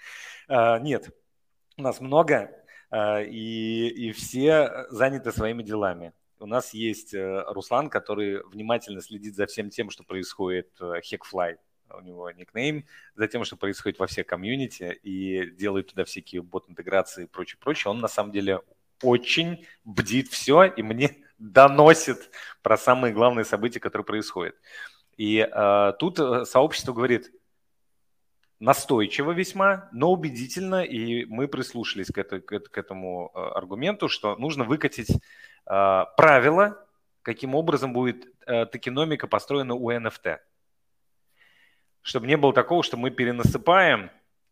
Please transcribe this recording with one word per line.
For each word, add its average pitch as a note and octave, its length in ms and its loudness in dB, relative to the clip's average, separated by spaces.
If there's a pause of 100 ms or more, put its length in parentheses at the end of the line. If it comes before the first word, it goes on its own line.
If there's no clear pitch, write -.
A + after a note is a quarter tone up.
(480)
А, A#2 320 4
нет, C3+ 300 -4 (680)
у D3+ 60 -14
нас B2+ 180 -4
много, C#3 500 2 (400)
а, G#2 300 0
и, A2+ 680 -6
и A#2 240 -8
все C3 760 2
заняты C3 420 -2
своими A2+ 320 -4
делами. F#2+ 500 -4 (260)
У G#2+ 60 -18
нас A#2+ 280 -4
есть, A2 400 -6
э, F#2+ 340 -6
Руслан, B2 420 -2
который G2+ 580 -4
внимательно G#2+ 540 -6
следит G#2 340 -16
за G2+ 120 -4
всем G#2 220 -10
тем, G#2 200 -8
что - 140 -20
происходит, F#2 640 -8 (120)
э, F2 200 -8
Hackfly, F2 560 -8 (320)
у F#2+ 120 -20
него F2 300 -16
никнейм, C3 540 -8 (300)
за G#2+ 120 -2
тем, A2+ 180 -6
что - 120 -10
происходит G2 420 -6
во F#2 80 -2
всех - 200 -8
комьюнити, F#2 760 -8
и F#2+ 480 -6
делает G2 360 -4
туда F#2+ 180 -6
всякие F2+ 360 -12
бот-интеграции F2+ 840 -6
и E2+ 40 -14
прочее, - 340 -14
прочее. C3+ 300 -4
Он A#2 80 -6
на A#2 100 -2
самом G#2 240 -4
деле G2 280 -2 (400)
очень D3 640 0 (200)
бдит A2 440 -2
всё D#3 360 6
и F#3 180 0
мне A#2 320 -2 (120)
<laughs> - 120 -20
доносит C#3 920 8 (300)
про A2 160 4
самые B2 360 2
главные A#2 320 2
события, A2+ 340 -2
которые G#2 260 -6
происходят. G2 500 -6 (640)
И, G#2+ 200 0 (120)
э, G2+ 500 4
тут, F3 200 -2
э, B2 260 0
сообщество C3 480 2
говорит A#2+ 380 0 (1300)
настойчиво C3 720 2
весьма, F#3+ 600 0
но C#3 200 2
убедительно, F3 720 -4
и A#2 420 -4
мы A#2 220 -4
прислушались A#2+ 600 -8
к - 100 -8
этой, G2 240 -6
к - 120 -20
эт-, G2+ 160 -8
к - 80 -16
этому, F#2 560 -10
э, F#2 60 -10
аргументу, A2+ 680 -4
что G#2 300 -4
нужно C#3 260 -6
выкатить, B2 460 -4
э, - 960 0 (120)
правила, D#3+ 680 6 (380)
каким C3 320 -6
образом C#3+ 380 0
будет, B2 340 -2 (200)
э, A#2 180 0
токеномика C3 640 -4
построена B2+ 480 -2
у B2 160 -4
Н A#2 160 -2
Ф - 120 -6
Т. D#2+ 200 -6 (1600)
Чтобы A#2+ 240 -4
не D3+ 100 4
было C#3 160 6
такого, D#3+ 300 2
что - 140 -6
мы B2 140 -4
перенасыпаем. A#2+ 1000 2 (400)